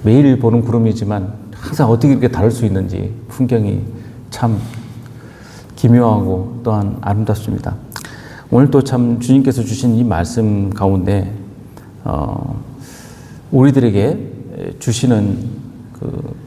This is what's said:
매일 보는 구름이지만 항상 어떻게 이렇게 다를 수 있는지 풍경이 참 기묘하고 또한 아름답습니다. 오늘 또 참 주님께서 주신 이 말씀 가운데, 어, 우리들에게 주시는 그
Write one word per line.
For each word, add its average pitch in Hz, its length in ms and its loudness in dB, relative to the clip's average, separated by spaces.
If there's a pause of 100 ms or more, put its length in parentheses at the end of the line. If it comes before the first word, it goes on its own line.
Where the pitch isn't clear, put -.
매일 131 360 6
보는 117 240 2
구름이지만 107 680 0 (220)
항상 - 360 0
어떻게 127 220 4
이렇게 123 160 2
다를 107 220 2
수 117 160 -2
있는지 95 480 -2 (140)
풍경이 110 520 0 (500)
참 113 280 -2 (1160)
기묘하고 104 880 2
또한 104 360 -2
아름답습니다. 107 760 -2 (720)
오늘 131 200 6
또 139 120 4
참 120 380 0
주님께서 135 420 4
주신 113 320 0
이 120 100 2
말씀 101 680 0
가운데, 98 600 0 (720)
어, - 560 -4 (880)
우리들에게 127 840 2 (480)
주시는 107 580 0 (600)
그 - 360 -8 (120)